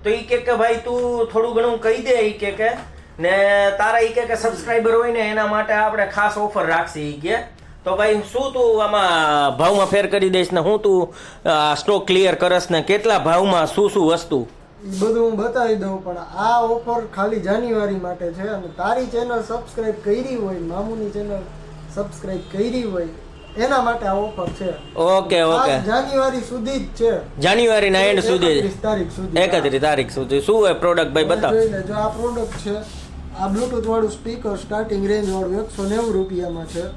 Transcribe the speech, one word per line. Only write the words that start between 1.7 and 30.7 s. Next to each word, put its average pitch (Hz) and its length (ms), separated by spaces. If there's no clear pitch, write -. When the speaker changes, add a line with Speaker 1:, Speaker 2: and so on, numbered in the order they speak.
Speaker 1:
કહી 220 180
દે 254 120
ઈ 220 220
કે, 208 180
કે 214 200
ને 170 120
તારા 220 200
ઈ 226 100
કે, 233 160
કે 226 120
સબસ્ક્રાઇબર 226 580
હોય 233 180
ને 233 60
એના 214 280
માટે 214 260
આપણે 214 340
ખાસ 208 320
ઓફર 208 280
રાખશી 160 440
ઈ 147 100
કે. 196 160
તો 185 120
ભાઈ 208 260
શું 262 200
તું 226 320
આમાં 160 720
ભાવમાં 190 300
ફેર 196 200
કરી 190 240
દઈશ 180 220
ને 175 80
હું 208 220
તું, 185 320
આ, 151 260
સ્ટોક 196 320
ક્લિયર 185 280
કરસ 180 360
ને 160 120
કેટલા 208 360
ભાવમાં 175 480
શું 202 240
શું 180 200
વસ્તુ? 160 380
Speaker 2:
ઈ 196 40
બધું 226 420
હું 220 60
બતાવી 233 380
દઉં, 190 300
પણ 180 140
આ 214 420
ઓફર 233 460
ખાલી 208 340
જાન્યુઆરી 208 540
માટે 180 380
છે 190 160
અને 190 280
તારી 233 300
ચેનલ 233 420
સબસ્ક્રાઇબ 220 460
કરી 247 320
હોય, 190 220
મામુની 202 520
ચેનલ 208 280
સબસ્ક્રાઇબ 190 460
કરી 233 300
હોય 180 260
એના 254 260
માટે 233 240
આ 196 80
ઓફર 202 320
છે. - 500
Speaker 1:
ઓકે, 180 460
ઓકે. 165 280
Speaker 2:
ખાસ 135 140
જાન્યુઆરી 262 560
સુધી 247 380
જ 190 100
છે. 226 520
Speaker 1:
જાન્યુઆરીના 202 600
એન્ડ 196 200
સુધી 180 260
જ. 165 40
Speaker 2:
એકત્રીસ 170 320
તારીખ 208 260
સુધી. 175 320
Speaker 1:
એકત્રીસ 143 420
તારીખ 139 280
સુધી. 135 300
શું 214 200
હોય 190 120